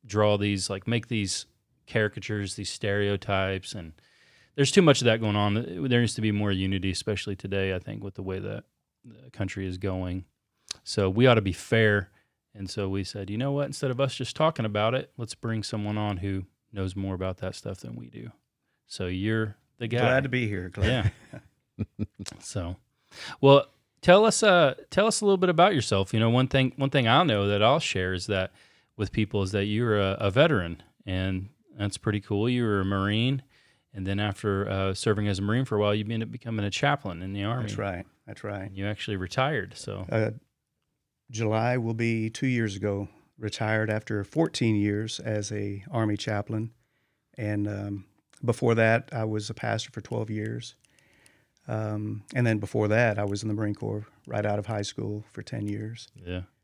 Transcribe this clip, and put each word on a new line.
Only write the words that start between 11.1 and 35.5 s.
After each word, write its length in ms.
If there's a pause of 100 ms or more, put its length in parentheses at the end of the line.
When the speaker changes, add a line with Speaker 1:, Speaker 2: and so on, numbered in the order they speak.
Speaker 1:
ought 80
to 60
be 100
fair. 580 (460)
And 140
so 180
we 160
said, 260
"You 80
know 140
what? 140
Instead 260
of 80
us 160
just 200
talking 280
about 300
it, 240
let's 180
bring 280
someone 340
on 200
who 280 (260)
knows 240
more 200
about 240
that 160
stuff 260
than 140
we 120
do." 240 (560)
So 200
you're 500 (220)
the 80
guy. 120
Speaker 2:
Glad 240
to 60
be 180
here. 220
Glad. 420 (220)
Speaker 1:
Yeah. 60 (400)
<laughs> 260 (340)
So, 360 (680)
well, 260 (340)
tell 240
us, 180
uh, 320 (160)
tell 160
us 140
a 40
little 120
bit 120
about 240
yourself. 400
You 60
know, 100
one 180
thing, 300
one 140
thing 160
I 160
know 240
that 160
I'll 160
share 340
is 140
that 240 (440)
with 160
people 300
is 100
that 140
you're 340
a, 200
a 120
veteran, 520 (220)
and 440 (260)
that's 220
pretty 240
cool. 280
You 140
were 180
a 40
Marine, 560 (520)
and 140
then 120
after, 500
uh, 240
serving 340
as 120
a 20
Marine 240